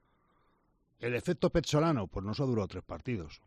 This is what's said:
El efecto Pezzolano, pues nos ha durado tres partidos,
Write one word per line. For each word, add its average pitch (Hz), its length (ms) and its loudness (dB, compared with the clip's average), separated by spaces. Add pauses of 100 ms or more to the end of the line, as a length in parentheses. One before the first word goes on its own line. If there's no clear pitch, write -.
(1000)
El 120 140 -2
efecto 170 380 0
Pezzolano, 147 560 4
pues 95 180 -6
nos 107 140 -4
ha 143 60 2
durado 110 220 2
tres 92 160 -10
partidos, 85 640 -8